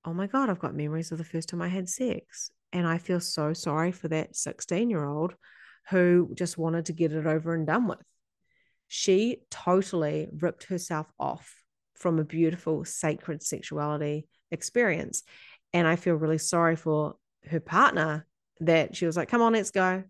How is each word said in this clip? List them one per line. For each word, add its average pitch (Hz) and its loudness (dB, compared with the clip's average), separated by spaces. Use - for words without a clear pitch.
"Oh 165 -6
my 190 -4
God, 262 0
I've 180 -2
got - -6
memories 151 -4
of 160 -6
the 170 -8
first 165 -6
time 170 -4
I 175 -2
had 185 -4
sex." - -6
And 175 0
I 165 0
feel 175 0
so 156 -2
sorry 160 -2
for 175 -10
that 156 -2
sixteen-year-old 170 -2
who 180 6
just 175 -4
wanted 165 -2
to 170 -4
get 160 2
it 156 -2
over 160 0
and 160 -2
done 202 2
with. - -4
She 208 2
totally 170 0
ripped 151 -4
herself 175 -6
off - -8
from 165 0
a 156 0
beautiful, 160 0
sacred 156 -4
sexuality 151 -4
experience. - -2
And 170 4
I 170 4
feel 175 0
really 156 0
sorry 165 2
for 151 -2
her 160 -2
partner 160 2
that 165 4
she 175 0
was 160 0
like, 165 -2
"Come 240 2
on, 226 6
let's 214 0
go." 185 0